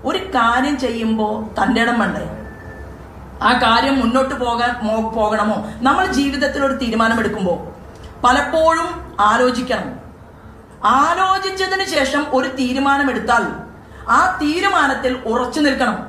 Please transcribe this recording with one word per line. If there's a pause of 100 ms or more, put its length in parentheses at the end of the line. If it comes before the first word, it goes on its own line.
ഒരു
കാര്യം
ചെയ്യുമ്പോ (120)
തന്റെ
ഇടം
വേണ്ടേ? (1160)
ആ
കാര്യം
മുന്നോട്ട്
പോകാൻ, (120)
മോ-,
പോകണമോ? (100)
നമ്മൾ
ജീവിതത്തിൽ
ഒരു
തീരുമാനം
എടുക്കുമ്പോ (500)
പലപ്പോഴും
ആലോചിക്കണം. (960)
ആലോചിച്ചതിന്
ശേഷം
ഒരു
തീരുമാനം
എടുത്താൽ (640)
ആ
തീരുമാനത്തിൽ (140)
ഉറച്ചു
നിൽക്കണം. (100)